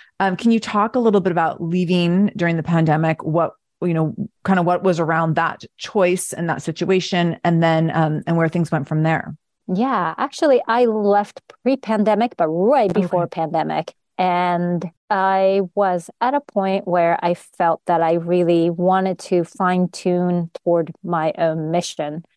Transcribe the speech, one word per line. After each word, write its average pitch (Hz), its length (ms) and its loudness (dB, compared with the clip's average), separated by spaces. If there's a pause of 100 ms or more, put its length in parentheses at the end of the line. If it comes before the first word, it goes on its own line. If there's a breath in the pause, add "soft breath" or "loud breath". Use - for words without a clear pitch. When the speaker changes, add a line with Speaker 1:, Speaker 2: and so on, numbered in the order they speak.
(200 soft breath)
Speaker 1:
Um, 190 160 0
can 233 160 2
you 226 80 2
talk 214 360 -2
a 254 40 2
little 208 220 2
bit 185 100 0
about 165 320 -2
leaving 175 720 0
during 170 220 0
the 160 60 -4
pandemic? 160 600 0
What, 165 300 0 (280)
you 180 120 -2
know, 160 200 -2 (300)
kind 190 160 2
of 170 60 2
what 175 180 0
was 180 160 2
around 165 360 0
that 165 280 -2 (140)
choice 185 560 0
and 170 160 -6
that - 120 -4
situation, 175 840 0
and 165 180 2
then, 160 320 2
um, 156 320 0
and 170 80 0
where 165 140 2
things 170 240 -2
went 151 160 -4
from 156 140 0
there? 160 340 -2 (360)
Speaker 2:
Yeah, 190 440 0
actually, 269 500 2
I 240 180 2
left 202 560 0 (220)
pre-pandemic, 220 720 0
but 165 140 0
right 202 420 2
Speaker 1:
Okay. 190 120 0
Speaker 2:
before 175 240 -2
pandemic. 156 680 -4 (240)
And 175 760 -2 (180)
I 190 520 2 (140)
was 185 340 -2 (100)
at 254 140 0
a 285 80 0
point 190 460 -2
where 170 360 2
I 175 120 0
felt - 500 -2
that 170 160 2
I 165 140 2
really 170 540 2
wanted 185 500 0
to 175 260 0
fine 180 440 0
tune 180 600 -2 (160)
toward 170 260 0 (120)
my 165 340 -2
own 160 340 -2
mission 160 540 -6 (120)